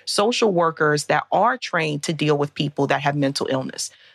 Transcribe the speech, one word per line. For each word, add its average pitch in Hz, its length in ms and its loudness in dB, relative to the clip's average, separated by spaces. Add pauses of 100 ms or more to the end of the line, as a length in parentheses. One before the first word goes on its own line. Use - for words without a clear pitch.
social 220 480 0
workers 160 520 2
that 151 280 0
are 220 240 2
trained 156 480 -4
to - 80 -2
deal 151 240 2
with 143 180 -2
people 147 340 -2
that 139 120 2
have 143 160 0
mental 139 320 -2
illness. 131 420 -6 (240)